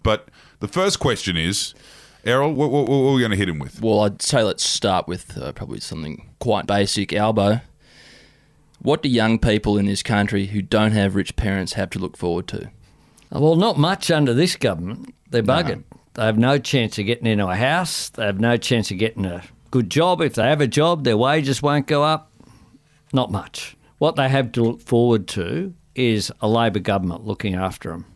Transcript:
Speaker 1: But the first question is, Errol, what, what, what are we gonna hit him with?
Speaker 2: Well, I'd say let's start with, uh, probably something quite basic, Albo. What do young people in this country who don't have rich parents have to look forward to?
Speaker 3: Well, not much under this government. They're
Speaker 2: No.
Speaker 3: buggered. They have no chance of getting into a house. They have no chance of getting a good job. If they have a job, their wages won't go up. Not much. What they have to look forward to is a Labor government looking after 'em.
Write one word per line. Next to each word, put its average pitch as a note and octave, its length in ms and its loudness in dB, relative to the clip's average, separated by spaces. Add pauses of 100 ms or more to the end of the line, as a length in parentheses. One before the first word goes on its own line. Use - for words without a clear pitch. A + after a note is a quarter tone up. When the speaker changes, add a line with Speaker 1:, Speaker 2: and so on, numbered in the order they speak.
Speaker 1:
But - 280 -2 (300)
the G#2+ 80 -8
first F#3+ 320 -2
question G2 380 -2
is, E2+ 380 -4 (500)
Errol, C#3 260 2
what, C#3 200 0
what, C3+ 180 2
what C#3 60 2
are C3+ 180 4
we B2+ 80 4
gonna A2 140 0
hit F#2+ 120 0
him D#2+ 120 -4
with? C2 200 -10
Speaker 2:
Well, G#2+ 200 2
I'd G#2 240 0
say B2+ 180 0
let's - 260 -2
start - 400 0
with, - 300 -10
uh, - 140 -8
probably - 300 -12
something D#2 580 -12
quite G#2 260 0
basic, G2+ 480 -2
Albo. G#2 480 2 (1200)
What D3+ 220 0
do D3 60 0
young A2+ 280 4
people G#2+ 400 2
in G2 80 2
this G2 160 -2
country G2+ 460 0
who G2+ 160 -4
don't G#2+ 300 2
have G2 220 2
rich - 200 -2
parents G2 380 -4
have F#2+ 180 -4
to F#2 80 -8
look F2+ 180 -8
forward F2 320 -4
to? - 220 -10 (600)
Speaker 3:
Well, D3+ 240 2
not G3 220 2
much F3 340 0
under D3 220 2
this F3 220 2
government. F#2 580 -4 (160)
They're A#2 140 0
Speaker 2:
No. B2 100 2
Speaker 3:
buggered. D3+ 300 -2 (320)
They A#2 100 -4
have A2 140 2
no C3+ 180 4
chance B2 400 0
of G#2 80 -4
getting A#2 220 -2
into G#2 200 2
a F2+ 80 -2
house. D3+ 540 -2
They A2+ 160 -6
have G2+ 140 -2
no A#2+ 180 4
chance A#2 340 0
of F#2 60 -8
getting G2+ 280 -2
a F2+ 180 -8 (280)
good A#2+ 180 2
job. E3 320 2
If C#3 140 -2
they A2 80 0
have D3 180 2
a C#3 60 4
job, D3+ 360 2
their A2+ 140 4
wages C#3 460 2
won't C#3+ 240 2
go D3 160 2
up. D#3 280 -2 (800)
Not B2 200 0
much. - 440 -8 (220)
What D#3 180 2
they C3+ 140 2
have C3 220 2
to A#2+ 120 0
look A#2 180 0
forward A#2 480 2
to C#3+ 440 -4 (220)
is A2+ 360 0 (100)
a G#2+ 60 0
Labor A2 320 2
government F#2 460 -2
looking G#2 300 -4
after F#2 360 -6
'em. F2 140 -12 (100)